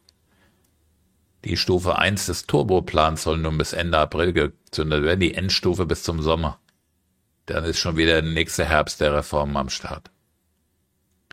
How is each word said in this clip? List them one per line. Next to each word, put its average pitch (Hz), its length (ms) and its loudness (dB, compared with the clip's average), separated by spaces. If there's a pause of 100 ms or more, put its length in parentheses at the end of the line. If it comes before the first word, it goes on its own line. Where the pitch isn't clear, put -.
(1400)
die 87 140 -2
Stufe 87 400 2
eins 92 300 0
des - 180 -6
Turboplans 80 800 2
soll 80 160 0
nun 80 180 -2
bis 80 160 -2
Ende 85 240 0
April 78 340 2
gezündet 76 720 0
werden, 90 180 2
die 85 120 2
Endstufe 90 540 0
bis 80 160 -2
zum 82 180 -4
Sommer. 78 380 0 (880)
Dann 80 160 -4
ist 82 160 -2
schon 80 180 -2
wieder 82 240 4
der 80 100 -2
nächste 82 320 -2
Herbst 76 380 0
der 73 100 4
Reform 73 460 -2
am 67 120 -4
Start. - 420 -10 (1200)